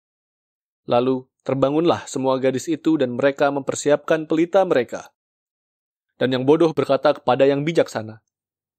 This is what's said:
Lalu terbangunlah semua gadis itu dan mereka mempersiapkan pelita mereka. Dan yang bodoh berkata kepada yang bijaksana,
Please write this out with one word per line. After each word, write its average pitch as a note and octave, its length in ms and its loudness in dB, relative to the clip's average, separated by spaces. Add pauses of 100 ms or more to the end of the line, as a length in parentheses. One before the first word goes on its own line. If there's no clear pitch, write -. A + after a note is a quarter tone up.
(840)
Lalu C3 400 0 (240)
terbangunlah C#3 560 0
semua C3 320 -2
gadis C3 320 -2
itu D#3+ 320 -2
dan B2 160 -2
mereka C#3 320 0
mempersiapkan C#3+ 800 -2
pelita E3+ 400 2
mereka. A#2+ 400 -4 (1120)
Dan B2+ 160 -2
yang B2+ 80 -4
bodoh D#3+ 320 4
berkata C#3 400 0
kepada C3 320 2
yang C#3 160 0
bijaksana, A#2 560 -4 (580)